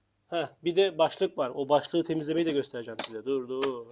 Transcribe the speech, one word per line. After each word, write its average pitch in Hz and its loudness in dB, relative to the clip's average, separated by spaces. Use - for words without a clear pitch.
heh, 165 -4
bir 165 0
de 190 4
başlık 165 2
var. 131 0
O 139 -2
başlığı 147 4
temizlemeyi 160 0
de 165 2
göstereceğim 120 -4
size. 113 -10
Dur, 127 -2
dur. 131 -2